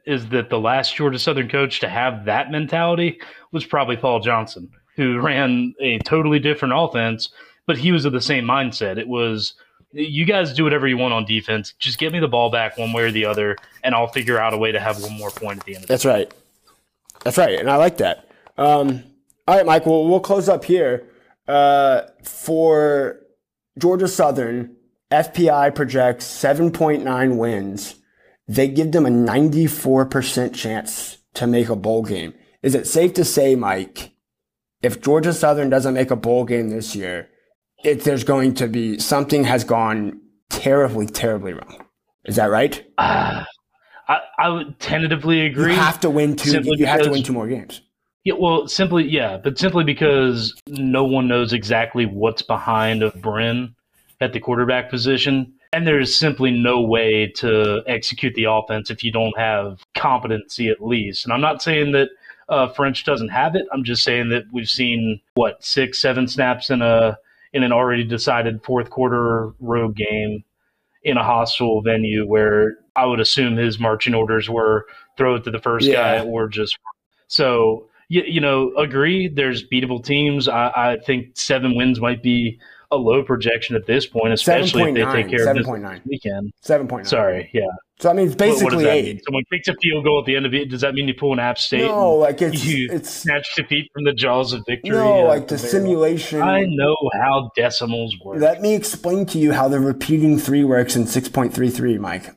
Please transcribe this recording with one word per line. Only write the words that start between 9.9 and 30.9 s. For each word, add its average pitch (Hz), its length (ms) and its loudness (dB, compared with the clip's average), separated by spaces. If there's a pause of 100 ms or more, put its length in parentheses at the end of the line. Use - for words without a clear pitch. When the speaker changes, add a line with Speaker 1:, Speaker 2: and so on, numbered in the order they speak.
Speaker 1:
"You 151 320 -4
guys 185 280 0
do 147 120 0
whatever 147 220 2
you 127 120 0
want 123 160 0
on 113 100 -2
defense. 110 540 -4
Just 120 200 -6
get 156 140 -2
me 170 80 -2
the 156 80 0
ball 117 220 0
back 113 280 -2
one 113 140 -4
way 117 120 -2
or 113 60 0
the 107 140 -2
other, 104 320 -2 (260)
and 127 120 0
I'll 117 140 0
figure 120 300 -2
out 110 160 0
a - 40 -2
way 110 140 0
to 107 80 -2
have 104 220 -4
one 107 140 -10
more 104 140 -10
point 101 300 -10
at - 60 -18
the 98 80 -14
end 92 100 -18
of - 40 -18
the 131 60 2
Speaker 2:
That's 123 100 -2
Speaker 1:
game." 131 80 4
Speaker 2:
right. 101 220 -2 (920)
That's 120 140 -2
right. 127 200 4
And 113 120 -4
I 139 60 4
like 170 220 2
that. 90 300 -2 (280)
Um, 139 460 2 (460)
all 180 80 6
right, 185 100 4
Mike, 160 200 4
well, 160 200 4
we'll 180 140 4
close 196 280 0
up 180 160 2
here. 151 420 0 (420)
Uh, 143 540 4 (200)
for 151 1000 0 (580)
Georgia 180 280 2
Southern, 123 680 -2 (340)
F 160 240 2
P 170 160 4
I 143 200 4
projects 127 540 0
seven 151 460 2
point 156 320 2
nine 127 340 2
wins. 101 600 -4 (500)
They 131 220 2
give 151 240 0
them 160 140 4
a 123 40 2
ninety-four 131 960 2
percent 131 480 -2
chance - 640 -8 (160)